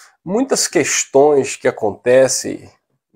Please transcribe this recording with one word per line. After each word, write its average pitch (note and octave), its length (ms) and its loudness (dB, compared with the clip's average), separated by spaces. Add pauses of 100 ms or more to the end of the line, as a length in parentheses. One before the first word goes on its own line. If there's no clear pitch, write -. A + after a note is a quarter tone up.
(240)
muitas A#3 440 -2
questões C#3+ 880 0
que - 100 -6
acontecem, A#2+ 1040 -2 (460)